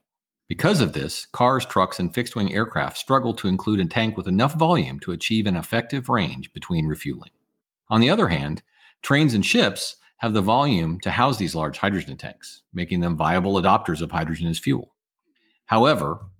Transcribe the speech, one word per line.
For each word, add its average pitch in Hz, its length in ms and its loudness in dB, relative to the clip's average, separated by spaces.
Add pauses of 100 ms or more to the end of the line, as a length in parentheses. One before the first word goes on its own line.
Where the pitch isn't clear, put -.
(480)
Because 180 320 2
of 85 140 0
this, - 320 -8
cars, 123 400 0
trucks, - 320 0
and 90 160 -2
fixed-wing 117 400 -2
aircraft 113 420 -2
struggle 123 380 0
to - 140 -4
include 98 320 2
a 90 40 2
tank 113 320 0
with 95 120 -6
enough 120 260 2
volume 156 460 2
to 92 120 -6
achieve 107 340 0
an 92 100 0
effective 120 520 -4
range 80 460 -2
between 80 320 -2
refueling. 71 440 -8 (600)
On 110 100 4
the 123 100 6
other 196 180 2
hand, 73 340 -2 (400)
trains 143 320 2
and 98 100 2
ships - 520 0 (220)
have 117 140 -2
the 107 80 2
volume 95 600 2
to 98 100 -4
house 117 280 2
these 87 180 -4
large 78 220 -4
hydrogen 98 380 -2
tanks, - 460 -16 (100)
making 87 280 -2
them 85 160 0
viable 90 380 0
adopters 92 460 2
of 82 120 -8
hydrogen 80 340 -4
as 82 120 -2
fuel. - 360 -4 (720)
However, 113 540 2 (180)